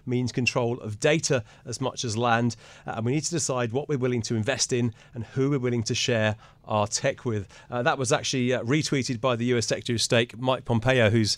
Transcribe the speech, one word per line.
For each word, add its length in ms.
means 280
control 480
of 180
data 460
as 160
much 240
as 120
land, 380
uh, 100
and 80
we 80
need 120
to 60
decide 420
what 160
we're 100
willing 240
to 140
invest 360
in 200
and 100
who 260
we're 100
willing 240
to 100
share 420
our 220
tech 360
with. 240
Uh, 120
that 160
was 140
actually, 400
uh, 100
retweeted 580
by 160
the 100
U 120
S 80
Secretary 300
of 60
State, 360
Mike 260
Pompeo, 460
who's 280